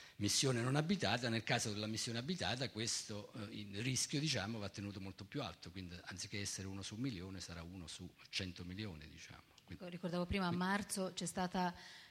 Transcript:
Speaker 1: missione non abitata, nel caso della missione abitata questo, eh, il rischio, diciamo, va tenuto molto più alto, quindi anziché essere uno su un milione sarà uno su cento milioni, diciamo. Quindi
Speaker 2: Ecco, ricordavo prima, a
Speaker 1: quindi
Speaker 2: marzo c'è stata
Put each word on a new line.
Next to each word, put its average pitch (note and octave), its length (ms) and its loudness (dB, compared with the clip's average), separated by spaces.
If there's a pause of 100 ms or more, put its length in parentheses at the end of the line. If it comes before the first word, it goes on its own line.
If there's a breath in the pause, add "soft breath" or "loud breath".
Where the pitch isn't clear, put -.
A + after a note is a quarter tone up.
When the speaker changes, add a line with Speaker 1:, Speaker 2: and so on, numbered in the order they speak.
(160 loud breath)
Speaker 1:
missione A#2+ 460 6
non B2+ 120 4
abitata, C3 540 4
nel A2+ 160 2
caso A2+ 280 4
della G#2 140 0
missione A2 320 0
abitata B2+ 520 0
questo, G#2+ 640 -2
eh, A2 220 -6
il G2+ 260 -4
rischio, C3 360 2
diciamo, A#2 400 2
va G2+ 100 -2
tenuto G2+ 320 -4
molto G2 240 -6
più C#3 180 -4
alto, F2 280 -6
quindi F2 260 -8 (100)
anziché G2+ 340 -4
essere F#2+ 260 -2
uno G2 160 -4
su G#2 140 -6
un A#2 60 -2
milione F#2+ 380 -2
sarà E2+ 220 -6
uno F2 240 -8
su F2 260 -8 (180)
cento F#2 340 -2
milioni, F2+ 440 -6
diciamo. D2+ 340 -14 (220)
Quindi F2 200 -8
Speaker 2:
Ecco, - 20 -6
ricordavo F3 400 0
prima, F#3+ 200 2
a - 20 4
Speaker 1:
quindi F3 160 4
Speaker 2:
marzo F#3+ 500 2
c'è F3 120 -2
stata F3+ 460 2 (380 loud breath)